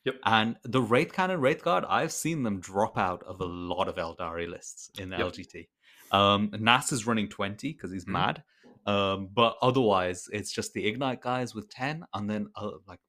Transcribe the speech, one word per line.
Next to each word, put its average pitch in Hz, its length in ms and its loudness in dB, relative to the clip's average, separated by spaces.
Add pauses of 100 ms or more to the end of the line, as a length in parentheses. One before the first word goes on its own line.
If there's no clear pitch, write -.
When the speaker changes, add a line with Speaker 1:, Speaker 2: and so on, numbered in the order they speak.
Speaker 1:
Yep. 127 180 -2
Speaker 2:
And 110 400 4
the 127 180 2
Wraith 123 320 2
Cannon, 185 280 0
Wraith 147 220 2
Guard, 175 260 2
I've 131 220 2
seen 151 320 -2
them 101 160 0
drop 98 380 0
out 90 260 0
of 95 180 -14
a 92 40 -2
lot 87 420 0
of 85 80 -4
Eldari 85 520 -4
lists - 520 -14
in 92 100 -10
the 92 80 -6
Speaker 1:
Yep. 110 80 0
Speaker 2:
L 92 60 -4
G - 120 -14
T. 82 240 -16 (440)
Um, 101 480 6
Nass 117 320 4
is 113 160 -2
running 110 200 0
twenty 104 460 -6
'cause 90 180 -10
he's 92 140 -8
Speaker 1:
Mm-hmm. 95 80 -6
Speaker 2:
mad. 101 300 0 (420)
Um, 98 480 2
but 113 300 4
otherwise, 101 680 2
it's 101 200 -6
just - 220 -6
the 117 120 -4
Ignite 123 360 -2
guys 127 340 -2
with 104 140 -10
ten, 151 440 -8
and 104 160 -4
then, 104 260 -2
uh, 101 160 -6 (160)
like, 90 220 -18